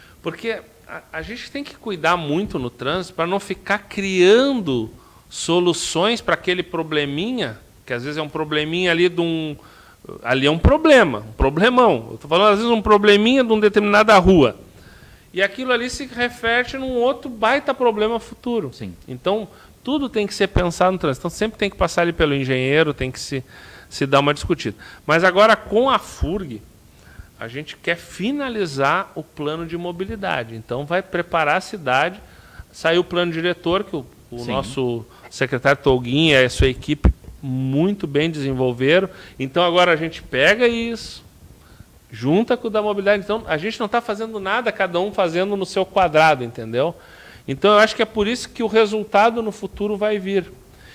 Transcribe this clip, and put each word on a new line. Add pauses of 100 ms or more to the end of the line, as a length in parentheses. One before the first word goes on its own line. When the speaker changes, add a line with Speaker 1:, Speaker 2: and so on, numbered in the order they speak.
(220)
Speaker 1:
Porque (260)
a, (120)
a
gente
tem
que
cuidar
muito
no
trânsito
pra
não
ficar (100)
criando (400)
soluções
pra
aquele
probleminha, (280)
que
às
vezes
é
um
probleminha
ali
de
um, (680)
ali
é
um
problema,
um
problemão.
Eu
tô
falando,
às
vezes,
um
probleminha
de
uma
determinada
rua. (760)
E
aquilo
ali
se
reflete
num
outro
baita
problema
futuro.
Speaker 2:
Sim. (140)
Speaker 1:
Então, (360)
tudo
tem
que
ser
pensado
no
trânsito.
Então,
sempre
tem
que
passar
ali
pelo
engenheiro,
tem
que
se, (460)
se
dar
uma
discutida. (300)
Mas
agora,
com
a
furg, (800)
a
gente
quer
finalizar
o
plano
de
mobilidade.
Então,
vai
preparar
a
cidade. (520)
Saiu
o
plano
diretor,
que
o, (260)
o
Speaker 2:
Sim.
Speaker 1:
nosso (240)
secretário
Tolguinha
e
a
sua
equipe (300)
muito
bem
desenvolveram. (300)
Então,
agora
a
gente
pega
isso, (880)
junta
com
o
da
mobilidade.
Então,
a
gente
não
tá
fazendo
nada,
cada
um
fazendo
no
seu
quadrado,
entendeu? (520)
Então,
eu
acho
que
é
por
isso
que
o
resultado
no
futuro
vai
vir. (440)